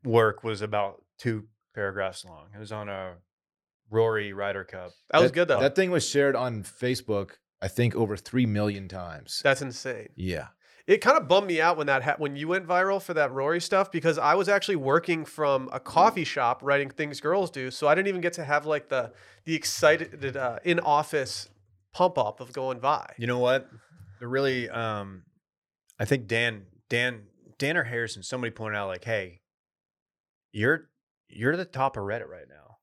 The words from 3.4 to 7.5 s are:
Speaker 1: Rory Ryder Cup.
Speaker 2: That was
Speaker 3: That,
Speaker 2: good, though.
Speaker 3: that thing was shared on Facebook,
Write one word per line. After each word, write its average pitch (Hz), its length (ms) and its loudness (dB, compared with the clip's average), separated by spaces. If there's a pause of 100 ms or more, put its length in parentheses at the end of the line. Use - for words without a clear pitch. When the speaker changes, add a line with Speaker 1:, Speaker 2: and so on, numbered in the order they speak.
Speaker 1:
Rory 110 420 2
Ryder 98 300 -4
Cup. 90 300 -14 (180)
Speaker 2:
That 160 120 6
was 165 100 4
Speaker 3:
That, - 20 -12
Speaker 2:
good, 170 140 2
though. 123 120 4
Speaker 3:
that 139 140 4
thing 185 160 2
was 170 180 0
shared 139 280 4
on 117 260 -2
Facebook, 110 680 -4 (300)